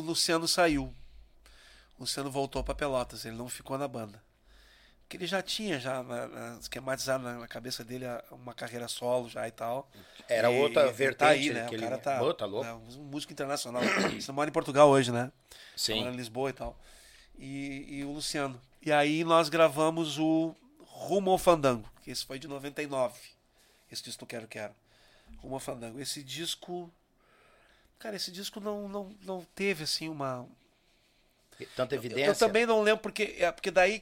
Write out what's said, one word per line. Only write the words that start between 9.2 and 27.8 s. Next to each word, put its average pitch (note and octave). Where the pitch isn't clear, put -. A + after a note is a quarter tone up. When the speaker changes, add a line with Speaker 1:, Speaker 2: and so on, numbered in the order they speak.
Speaker 1:
já A2+
e A#2
tal. A#2+
Speaker 2:
Era A#2+
Speaker 1:
E, B2
Speaker 2:
outra D3
Speaker 1:
e -
tá B2
Speaker 2:
vertente C3
Speaker 1:
aí, C#3
né? A#2
Speaker 2:
que A2+
Speaker 1:
O -
Speaker 2:
ele A2
Speaker 1:
cara B2
tá, C3
Speaker 2:
Ô, D3+
tá A#2+
louco. G#2+
Speaker 1:
né, A#2
um A#2
músico C#3+
internacional. C#3
<clears throat> -
Você C#3
mora D3
em D3
Portugal D3
hoje, C3+
né? A#2+
Speaker 2:
Sim. -
Speaker 1:
Tá A2
morando B2
em -
Lisboa B2
e B2+
tal. A#2
E, C#3
e C#3+
o C#3+
Luciano. C#3+
E D#3
aí D3
nós E3
gravamos D#3
o D#3+
Rumo F#3+
ao F#3
Fandango, C#3
que -
esse -
foi C3+
de C3
noventa C#3
e D3
nove. C3
Esse -
disco -
do -
Quero A2+
Quero. G#2
Rumo C3
ao C3+
Fandango. A#2
Esse C#3
disco, E3+